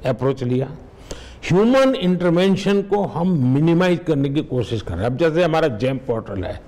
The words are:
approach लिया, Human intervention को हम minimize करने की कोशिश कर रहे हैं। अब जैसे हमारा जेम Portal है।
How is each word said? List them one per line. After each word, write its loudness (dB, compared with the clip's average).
approach -2
लिया, -2
Human 4
intervention 2
को 0
हम -4
minimize 2
करने 0
की -2
कोशिश -4
कर -8
रहे -4
हैं। 0
अब -4
जैसे 2
हमारा 2
जेम -2
Portal -6
है। -10